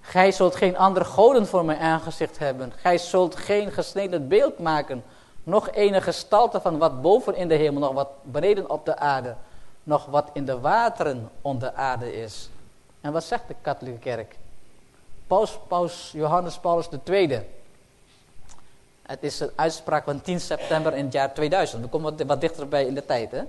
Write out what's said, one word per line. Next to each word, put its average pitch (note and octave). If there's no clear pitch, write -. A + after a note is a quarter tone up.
"Gij F#3
zult F#3
geen F3+
andere F#3
goden A3
voor F3+
mijn D#3
aangezicht D#3+
hebben. C3
Gij F3+
zult F3
geen G3+
gesneden F3+
beeld G#3+
maken, D3+
nog G3+
ene G3+
gestalte G#3
van E3+
wat D3
boven G3
in F3+
de D#3+
hemel, D3
nog C#3
wat C#3
beneden F#3+
op D3+
de D#3
aarde, C3
nog D3
wat C#3+
in -
de C3
wateren D#3
onder C3
de -
aarde B2+
is." G#2+
En D3
wat E3
zegt -
de D3
katholieke C3
kerk? A2+
Paus, G3
Paus F3
Johannes D#3+
Paulus E3+
de C#3
Tweede. E3
Het -
is D3
een C#3+
uitspraak D#3
van C#3
tien F3
september D#3
in C#3+
het C3
jaar C3+
tweeduizend. D3+
We A#2+
komen D#3
wat, D#3
wat C#3
dichterbij C#3+
in C3+
de C#3
tijd, A#2
hè? C3